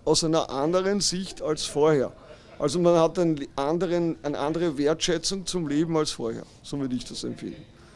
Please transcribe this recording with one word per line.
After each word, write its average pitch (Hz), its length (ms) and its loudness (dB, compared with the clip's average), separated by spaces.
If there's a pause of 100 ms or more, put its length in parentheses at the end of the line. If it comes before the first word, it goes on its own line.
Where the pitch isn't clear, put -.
aus 156 200 2
einer 160 260 2
anderen 185 500 0
Sicht - 420 -4
als 151 220 -2
vorher. 147 480 2 (460)
Also 147 200 0
man 175 200 6
hat 160 200 4
einen 160 280 0 (100)
anderen, 170 680 0
eine 143 160 -4
andere 160 380 -2
Wertschätzung 165 720 0
zum 175 200 -2
Leben 160 300 0
als 151 140 0
vorher, 117 320 -6 (200)
so - 160 -8
würde 131 160 -4
ich 120 120 -4
das - 180 -10
empfinden. 113 380 -10 (340)